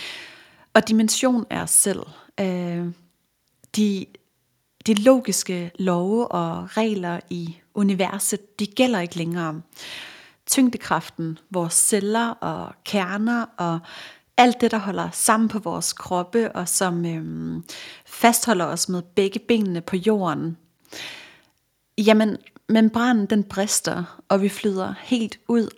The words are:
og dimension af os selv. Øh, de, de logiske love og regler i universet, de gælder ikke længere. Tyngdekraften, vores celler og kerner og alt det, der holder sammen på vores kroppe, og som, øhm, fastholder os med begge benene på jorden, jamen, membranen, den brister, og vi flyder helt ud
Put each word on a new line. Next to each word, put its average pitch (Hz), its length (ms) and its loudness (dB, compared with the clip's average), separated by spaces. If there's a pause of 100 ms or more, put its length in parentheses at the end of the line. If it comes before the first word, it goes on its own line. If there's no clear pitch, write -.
(720)
og 220 140 4
dimension 220 600 2
af 170 120 -4
os 170 80 -6
selv. 202 320 2 (380)
Øh, 180 460 -2 (920)
de, 208 300 2 (840)
de 220 60 4
logiske 208 880 2
love 185 480 0
og 175 500 -4
regler 190 420 -2 (100)
i 170 280 -8 (160)
universet, 196 840 -2
de 208 80 -2
gælder 240 320 2
ikke 170 180 -6
længere. 165 440 -4 (840)
Tyngdekraften, 170 920 0 (100)
vores 170 240 -2
celler 214 560 2
og - 440 -6 (100)
kerner 214 640 -2 (120)
og 170 220 -2 (580)
alt 240 240 6
det, 226 100 4
der 226 60 0
holder 180 340 -4
sammen 220 380 2
på 208 100 -4
vores 170 340 -6
kroppe, 180 580 -2
og 175 180 -6
som, 175 360 0
øhm, 160 580 -6 (420)
fastholder 226 600 2
os 170 240 -2
med 180 120 -2
begge 196 380 -2
benene 196 420 0
på - 140 -6
jorden, 175 600 0 (1400)
jamen, 214 400 4 (320)
membranen, 220 560 4
den 208 180 2
brister, - 880 -4
og 196 120 4
vi 202 80 2
flyder 196 440 -2 (100)
helt 226 440 -2
ud 233 200 2 (100)